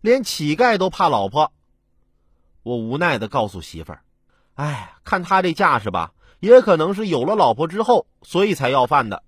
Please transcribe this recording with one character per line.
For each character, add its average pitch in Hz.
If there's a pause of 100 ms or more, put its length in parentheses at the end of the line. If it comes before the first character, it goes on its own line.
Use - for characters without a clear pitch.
连 240
乞 151
丐 233
都 185
怕 175
老 104
婆。” 143 (1120)
我 120
无 117
奈 160
地 110
告 113
诉 90
媳 80
妇 -
儿 - (520)
：“哎， 143 (120)
看 190
他 190
这 180
架 151
势 104
吧， 87 (260)
也 240
可 196
能 165
是 214
有 139
了 196
老 147
婆 147
之 190
后， 226 (160)
所 185
以 208
才 131
要 131
饭 135
的。” 98